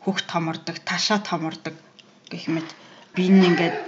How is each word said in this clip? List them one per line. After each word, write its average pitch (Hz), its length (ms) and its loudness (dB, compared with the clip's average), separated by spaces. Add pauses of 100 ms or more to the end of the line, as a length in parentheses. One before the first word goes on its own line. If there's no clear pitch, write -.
хөх 190 240 -2
томордог, 160 560 -6
ташаа 202 400 -2
томордог 160 480 -6 (560)
гэх - 240 -12
мэт 160 160 -4 (480)
бие 185 160 4
нь 190 160 10
ингээд 170 260 2 (120)